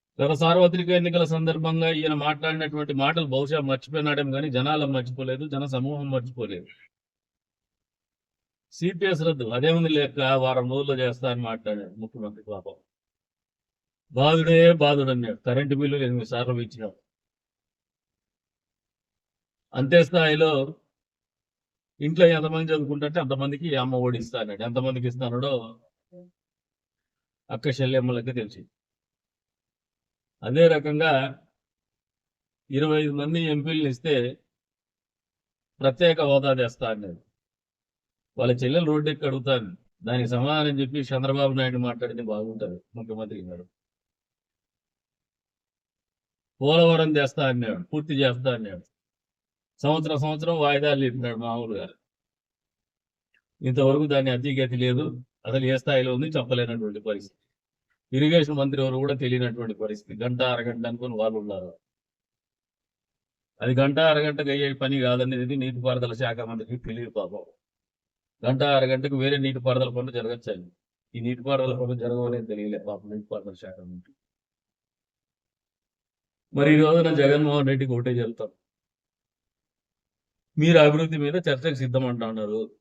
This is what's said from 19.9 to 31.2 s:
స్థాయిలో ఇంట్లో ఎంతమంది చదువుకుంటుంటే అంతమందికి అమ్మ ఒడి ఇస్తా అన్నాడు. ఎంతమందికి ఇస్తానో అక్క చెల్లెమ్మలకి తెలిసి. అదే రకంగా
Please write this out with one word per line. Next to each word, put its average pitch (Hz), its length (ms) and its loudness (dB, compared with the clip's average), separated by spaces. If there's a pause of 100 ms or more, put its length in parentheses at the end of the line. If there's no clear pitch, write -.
స్థాయిలో 156 720 2 (1300)
ఇంట్లో 156 240 4
ఎంతమంది 160 480 2
చదువుకుంటుంటే 147 460 -2
అంతమందికి 139 560 -4
అమ్మ 131 200 0
ఒడి 123 220 0
ఇస్తా - 220 -8
అన్నాడు. 104 240 -8
ఎంతమందికి 127 440 -2
ఇస్తానో 123 720 -4 (1700)
అక్క 123 180 -6 (140)
చెల్లెమ్మలకి 127 500 0
తెలిసి. 107 340 -10 (1800)
అదే 143 240 6
రకంగా 147 720 2 (1300)